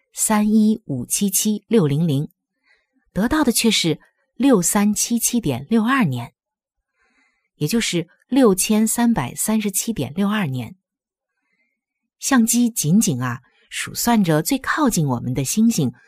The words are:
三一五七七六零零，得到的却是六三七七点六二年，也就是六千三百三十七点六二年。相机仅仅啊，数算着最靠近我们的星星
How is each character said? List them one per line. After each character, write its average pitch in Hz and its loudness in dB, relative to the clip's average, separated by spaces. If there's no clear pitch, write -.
三 214 0
一 214 4
五 127 -6
七 196 -2
七 214 -2
六 208 4
零 147 0
零， 139 -2
得 202 -2
到 311 2
的 233 4
却 226 2
是 165 0
六 240 4
三 208 0
七 233 -2
七 233 -2
点 135 -4
六 220 2
二 262 0
年， 123 -4
也 151 -6
就 233 0
是 165 -4
六 240 4
千 214 0
三 233 0
百 131 -4
三 220 -2
十 202 -2
七 - -4
点 - -6
六 196 -2
二 208 -2
年。 123 -8
相 247 2
机 240 0
仅 196 0
仅 131 -2
啊， 123 -6
数 - -10
算 226 2
着 160 2
最 269 -2
靠 277 -2
近 156 0
我 123 -2
们 123 -6
的 135 -4
星 220 2
星 147 0